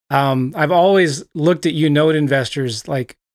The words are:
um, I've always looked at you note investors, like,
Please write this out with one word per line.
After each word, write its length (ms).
um, 440
I've 160
always 540
looked 300
at 80
you 160
note 260
investors, 720
like, 300